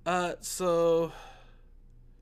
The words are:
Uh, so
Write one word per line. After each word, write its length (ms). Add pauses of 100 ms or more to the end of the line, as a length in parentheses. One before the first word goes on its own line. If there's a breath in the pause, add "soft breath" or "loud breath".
Uh, 360
so 680 (1120 loud breath)